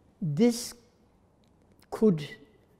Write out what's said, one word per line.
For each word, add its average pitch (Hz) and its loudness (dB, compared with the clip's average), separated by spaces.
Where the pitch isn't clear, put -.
This 214 0
could 165 2